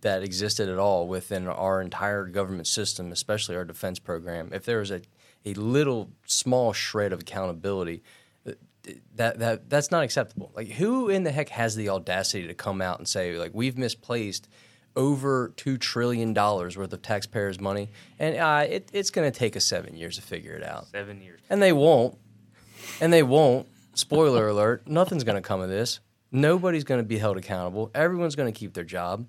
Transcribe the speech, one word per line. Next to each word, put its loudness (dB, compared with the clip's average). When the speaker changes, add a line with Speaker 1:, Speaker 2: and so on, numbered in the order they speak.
Speaker 1:
that 0
existed -2
at -4
all 2
within -6
our 0
entire -4
government -4
system, -4
especially -4
our -6
defense -8
program, -8
if -8
there 0
was -6
a, -6
a -6
little 0
small 2
shred -2
of -6
accountability, -4
uh, -10
that, 0
that, -2
that's 0
not 2
acceptable. -4
Like, -10
who 0
in 2
the 0
heck -2
has -2
the -2
audacity -2
to -10
come -4
out -2
and -10
say, -2
like, -6
"We've -2
misplaced -4
over 0
two -2
trillion 0
dollars 2
worth -6
of -12
taxpayers' -4
money, -2
and, -2
uh, 4
it, -4
it's -2
gonna 2
take 0
us 0
seven -4
years -10
to -12
figure -12
it -12
out"? -10
Speaker 2:
Seven -12
years. -20
Speaker 1:
And 2
they 8
won't. 6
And 4
they 10
won't. 6
Spoiler 4
alert, 2
nothing's 2
gonna 0
come -2
of -4
this. -2
Nobody's 2
gonna 2
be -2
held 2
accountable. -4
Everyone's 0
gonna -2
keep -10
their -6
job. -6